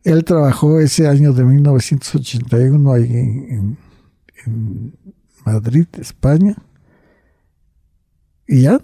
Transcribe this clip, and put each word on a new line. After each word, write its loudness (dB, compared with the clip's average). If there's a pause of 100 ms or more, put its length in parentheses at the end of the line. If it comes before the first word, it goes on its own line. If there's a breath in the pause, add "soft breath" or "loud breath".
él 2
trabajó 2
ese 2
año 4
de 2
mil 4
novecientos -2
ochenta -4
y 2
uno 2
ahí 2
en, -4
en, -6 (680 soft breath)
en -10 (480)
Madrid, -2
España, -2 (1900)
y 2
ya 2